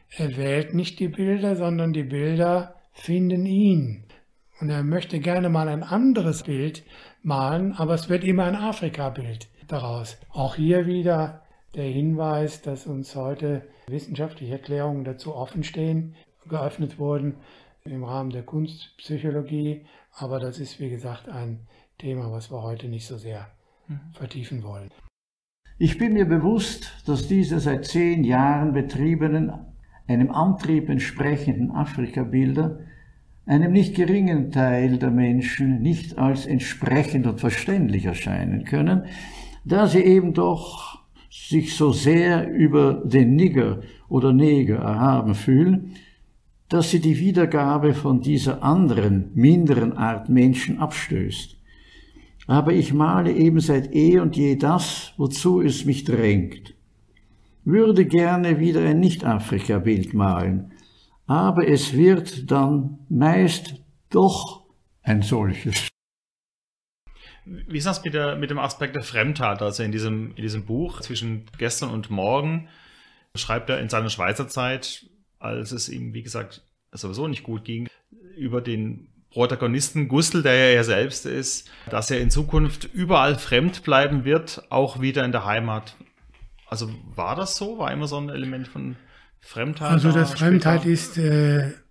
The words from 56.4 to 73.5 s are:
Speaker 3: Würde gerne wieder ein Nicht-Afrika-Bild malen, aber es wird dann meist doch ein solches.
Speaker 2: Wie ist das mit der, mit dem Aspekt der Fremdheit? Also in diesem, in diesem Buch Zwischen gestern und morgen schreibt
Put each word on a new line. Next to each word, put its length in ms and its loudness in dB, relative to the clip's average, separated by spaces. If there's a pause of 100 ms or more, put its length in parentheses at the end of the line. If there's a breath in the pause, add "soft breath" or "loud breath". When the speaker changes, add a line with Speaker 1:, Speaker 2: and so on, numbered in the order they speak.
Speaker 3:
Würde 400 6
gerne 560 2
wieder 220 2
ein 180 4
Nicht-Afrika-Bild 1120 0
malen, 600 0 (540 soft breath)
aber 400 2
es 280 2
wird 560 4
dann 480 2 (100)
meist 640 2 (360)
doch 560 2 (360)
ein 200 2
solches. 640 -2 (1600 soft breath)
Speaker 2:
Wie 320 -10
ist 80 -4
das 180 -4
mit 80 -6
der, 240 -2
mit 140 -6
dem 80 -4
Aspekt 360 -6
der 80 -6
Fremdheit? 600 -2
Also 200 -4
in 100 -4
diesem, 440 -4
in 60 -12
diesem 240 -6
Buch 340 -6
Zwischen 460 -8 (100)
gestern 340 -4
und 200 -8
morgen 580 -2 (680 soft breath)
schreibt 360 -6